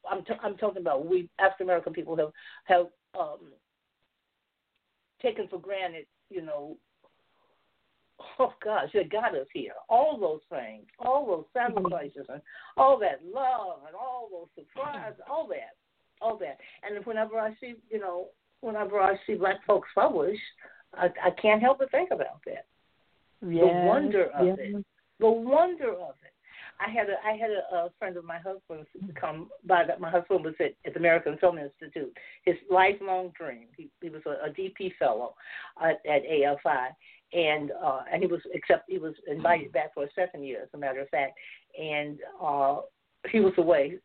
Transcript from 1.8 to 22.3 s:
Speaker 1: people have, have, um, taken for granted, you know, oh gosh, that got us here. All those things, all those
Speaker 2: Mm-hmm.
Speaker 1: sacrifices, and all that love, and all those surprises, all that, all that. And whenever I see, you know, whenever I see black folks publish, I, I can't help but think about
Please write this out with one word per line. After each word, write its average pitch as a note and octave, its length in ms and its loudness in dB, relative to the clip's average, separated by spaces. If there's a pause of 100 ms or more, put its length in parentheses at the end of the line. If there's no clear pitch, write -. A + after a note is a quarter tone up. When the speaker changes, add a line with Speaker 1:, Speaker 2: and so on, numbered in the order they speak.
Speaker 1:
people D#3+ 240 -6
have, D#3 140 0 (340)
have, F3 220 6 (320)
um, D#3 200 -6 (1800)
taken A3 260 -2
for F#3 120 -10
granted, F3+ 460 -8 (240)
you F#3 120 -8
know, D3+ 340 -10 (1600)
oh B3+ 140 2 (100)
gosh, G#3+ 300 -2
that F3 180 0
got G#3+ 240 -2
us C3+ 180 -4
here. B2+ 200 -8 (160)
All C#4 300 4
those D#3 300 -2
things, A2 360 -12 (140)
all C4 260 0
those E3+ 200 -2 (100)
Speaker 2:
Mm-hmm. A#3+ 220 0
Speaker 1:
sacrifices, D#3+ 520 -4
and D3 120 -14 (360)
all C4 220 8
that D#3+ 240 0
love, G#3 640 -4
and D#3+ 100 -18
all A#3+ 360 -10
those E3+ 240 -14
surprises, B3+ 640 -10 (100)
all D4+ 200 -4
that, B2 260 -10 (460)
all G#3+ 160 -2
that. D3 200 -8 (260)
And G3+ 220 -10
whenever A3 340 -2
I A3 200 -2
see, A#3+ 160 -14 (160)
you A3 80 -4
know, F#3 280 -6 (340)
whenever G#3 380 -2
I G3 160 4 (120)
see G#3+ 80 -2
black F#3+ 320 -2
folks F#3+ 260 4
publish, G#3 460 2 (540)
I, F3+ 140 2 (160)
I F3+ 60 6 (120)
can't G#3+ 200 6
help C4+ 180 4
but C4+ 120 0
think F4+ 200 2
about - 340 -4